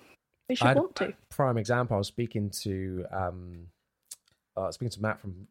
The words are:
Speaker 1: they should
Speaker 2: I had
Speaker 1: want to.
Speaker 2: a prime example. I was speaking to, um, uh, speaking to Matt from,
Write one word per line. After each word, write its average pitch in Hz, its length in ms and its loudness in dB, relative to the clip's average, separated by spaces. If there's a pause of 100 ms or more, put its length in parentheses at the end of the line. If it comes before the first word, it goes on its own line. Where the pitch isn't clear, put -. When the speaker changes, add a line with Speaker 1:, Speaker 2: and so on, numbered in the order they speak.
(480)
Speaker 1:
they 254 80 2
should - 100 4
Speaker 2:
I 127 40 8
had 135 80 8
Speaker 1:
want 370 200 2
to. 190 120 0
Speaker 2:
a - 40 -8 (160)
prime 127 280 2
example. 117 380 2
I - 20 4
was 98 100 2
speaking 113 420 -2 (120)
to, 95 500 -4
um, 90 560 -6 (880)
uh, 92 160 -2
speaking 120 200 -6
to 98 100 -10
Matt 107 180 -2
from, 92 320 -12